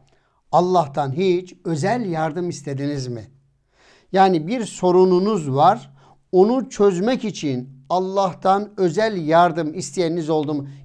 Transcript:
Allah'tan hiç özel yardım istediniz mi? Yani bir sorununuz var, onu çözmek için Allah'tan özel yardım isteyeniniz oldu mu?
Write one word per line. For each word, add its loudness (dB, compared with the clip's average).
Allah'tan 0
hiç -2
özel -2
yardım -4
istediniz -6
mi? -12
Yani 2
bir -4
sorununuz 2
var, 2
onu 2
çözmek 0
için -6
Allah'tan -2
özel -2
yardım 2
isteyeniniz -4
oldu 0
mu? -6